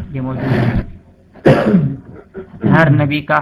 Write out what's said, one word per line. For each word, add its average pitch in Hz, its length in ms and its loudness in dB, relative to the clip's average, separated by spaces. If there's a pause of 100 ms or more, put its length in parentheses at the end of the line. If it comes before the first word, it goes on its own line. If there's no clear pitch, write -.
(120)
یہ 135 100 -8
موجود 131 300 -6
ہے۔ - 460 -2 (1700)
ہر 156 200 4
نبی 147 320 0
کا 151 200 -2